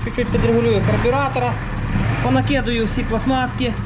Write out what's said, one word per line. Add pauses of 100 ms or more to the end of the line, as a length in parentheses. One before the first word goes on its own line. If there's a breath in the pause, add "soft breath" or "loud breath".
чуть-чуть
підрегулюю
карбюратора, (720)
понакидую
всі
пластмаски (100)